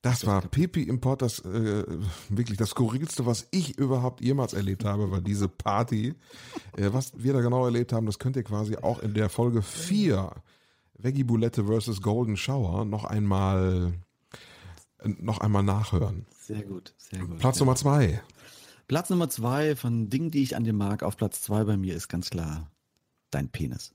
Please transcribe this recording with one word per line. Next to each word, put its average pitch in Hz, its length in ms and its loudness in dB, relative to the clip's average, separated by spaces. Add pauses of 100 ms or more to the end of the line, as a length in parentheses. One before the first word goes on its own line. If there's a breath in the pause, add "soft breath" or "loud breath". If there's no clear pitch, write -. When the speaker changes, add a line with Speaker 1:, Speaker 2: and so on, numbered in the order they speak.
Speaker 1:
Das 123 260 0
war 98 160 4
Speaker 2:
Sektparty. - 240 0
Speaker 1:
Pippi 175 220 0
im 123 120 0
Pott, 127 220 0
das, 120 180 -2
äh, 104 440 0 (440 loud breath)
wirklich 104 300 -2
das 107 120 0
Skurrilste, 131 560 -2
was 117 240 -2
ich 170 280 -2
überhaupt 127 420 0
jemals 127 320 0
erlebt 98 320 -2
habe, 101 260 0
war 95 100 0
diese 101 280 0
Party. 110 680 -2 (600 loud breath)
Äh, 98 160 2
was 135 240 -2
wir 123 160 0
da 135 80 4
genau 120 240 2
erlebt 120 280 2
haben, 113 140 0
das 104 120 -2
könnt 131 180 -2
ihr 120 80 -2
quasi 107 320 -2
auch - 240 -2
in 107 140 -2
der 107 140 2
Folge 120 340 2
vier, 165 680 0 (680 soft breath)
Veggie 131 280 0
Bulette 117 400 2
versus 107 380 0
Golden 107 340 2
Shower, 107 480 0
noch 104 200 -4
einmal, 95 880 2 (1040 loud breath)
äh, - 80 -2
noch 107 300 -2
einmal 101 260 2
nachhören. 101 600 0 (140)
Speaker 2:
Sehr 107 220 -8
gut, 98 360 -12
sehr - 260 -12
gut, 85 140 -8
Speaker 1:
Platz 127 200 2
Speaker 2:
ja. 143 60 6
Speaker 1:
Nummer 131 100 6
zwei. 135 480 4 (640 loud breath)
Speaker 2:
Platz 160 240 -2
Nummer 175 200 2
zwei 139 440 0
von 117 360 -2
Dingen, 156 200 0
die 143 120 2
ich 127 140 -2
an 117 80 0
dir 113 100 2
mag, 101 280 0
auf 98 140 -2
Platz - 240 -2
zwei 107 240 0
bei 104 140 2
mir 92 180 -2
ist - 120 -10
ganz 87 220 -4
klar 78 400 -6 (600)
dein 69 180 -4
Penis. - 460 -8